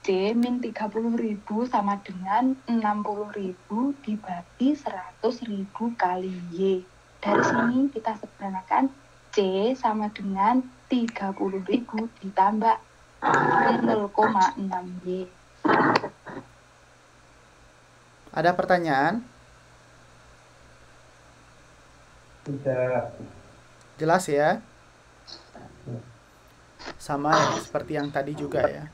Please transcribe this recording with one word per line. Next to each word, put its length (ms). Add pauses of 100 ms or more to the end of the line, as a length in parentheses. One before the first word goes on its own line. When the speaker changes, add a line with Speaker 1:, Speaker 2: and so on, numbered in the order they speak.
Speaker 1:
C 320
min 240
tiga 320
puluh 240
ribu 480
sama 400
dengan 480 (160)
enam 320
puluh 320
ribu 720
dibagi 720
seratus 720
ribu 480
kali 340 (220)
Y. 320 (400)
Dari 160
sini 480
kita 320
sederhanakan 720 (400)
C 480
sama 320
dengan 480 (320)
tiga 400
puluh 320
ribu 400 (160)
ditambah 560 (1040)
nol 320
koma 480
enam 320 (160)
Y. 160 (3000)
Speaker 2:
Ada 160
pertanyaan? 720 (3250)
Speaker 3:
Tidak. 580 (960)
Speaker 2:
Jelas 320
ya? 320 (2500)
Sama 320
ya, 320
seperti 320
yang 160
tadi 240
juga 320
ya. 260